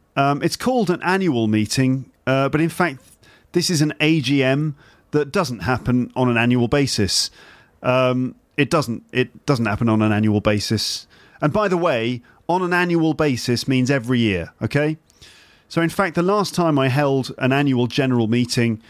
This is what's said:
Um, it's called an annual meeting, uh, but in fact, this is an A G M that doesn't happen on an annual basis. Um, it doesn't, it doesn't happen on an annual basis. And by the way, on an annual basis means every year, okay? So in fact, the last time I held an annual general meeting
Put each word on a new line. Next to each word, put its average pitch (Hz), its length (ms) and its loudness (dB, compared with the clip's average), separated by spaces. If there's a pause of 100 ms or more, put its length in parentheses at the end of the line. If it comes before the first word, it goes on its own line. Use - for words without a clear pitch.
(160)
Um, 143 260 0
it's 165 140 -2
called 240 340 0
an 175 140 -2
annual 170 440 0
meeting, 131 640 0 (160)
uh, 135 220 0
but 151 140 -2
in 165 80 0
fact, 156 340 -4 (480)
this 175 180 0
is 156 120 2
an 151 180 2
A 156 220 2
G 135 200 0
M 143 360 0 (340)
that 147 220 -2
doesn't 123 260 -2
happen 123 560 -2
on 123 140 2
an 120 80 0
annual 120 320 2
basis. 127 600 0 (540)
Um, 127 520 0 (200)
it 139 140 0
doesn't, 135 420 -2
it - 340 -4
doesn't 120 200 0
happen 104 240 0
on 110 120 2
an 107 120 2
annual 104 260 2
basis. - 680 -2 (340)
And 147 100 0
by 214 160 0
the 185 100 0
way, 123 440 -2 (260)
on 180 140 0
an 180 120 -2
annual 170 400 2
basis 127 540 -2
means 127 240 2
every 123 280 0
year, 95 420 -2
okay? 151 360 -2 (680)
So - 140 -2
in 165 80 2
fact, 180 260 -2
the 175 80 2
last 196 320 0
time 160 240 2
I 135 80 2
held 135 500 0
an 131 140 0
annual 135 360 2
general 123 400 0
meeting 117 640 0